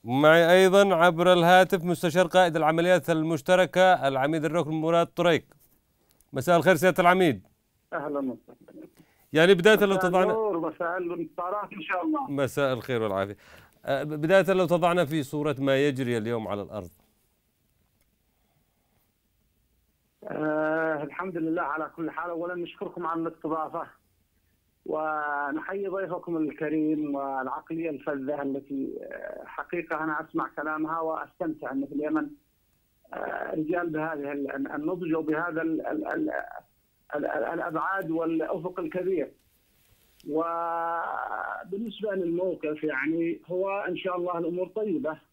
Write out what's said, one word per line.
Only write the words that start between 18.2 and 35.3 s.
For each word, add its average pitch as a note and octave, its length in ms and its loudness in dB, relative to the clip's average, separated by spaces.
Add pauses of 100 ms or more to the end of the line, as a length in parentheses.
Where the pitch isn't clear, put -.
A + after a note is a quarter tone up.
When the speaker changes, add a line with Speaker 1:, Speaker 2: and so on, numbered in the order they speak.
Speaker 2:
آه، D#3 800 -2
الحمد F3 340 -8
لله D#3+ 240 -2
على D3 340 -6
كل D#3 160 -8
حال. E3+ 180 -8
أولا F3 260 -6
نشكركم F3 520 -10
على E3 140 -4
الاستضافة، D#3+ 680 -6 (1000)
ونحيي D#3 1000 -4
ضيفكم F3 500 -6
الكريم D3+ 800 -2
والعقلية C#3 720 -6
الفذة C#3+ 520 -6
التي، C3+ 600 -6
آه، - 440 -12
حقيقة D#3+ 580 -6
أنا D#3 260 -4
أسمع C#3+ 260 -6
كلامها D#3 440 -6
وأستمتع D#3 720 -6
أن C3+ 140 -4
في D#3 80 -14
اليمن، D3+ 360 -2 (840)
آه، - 380 -6
رجال E3+ 380 -2
بهذه D3+ 420 -6
ال-، C#3 240 -6
ال-، C#3 160 -6
النضج D#3+ 440 -4
وبهذا D#3+ 460 -4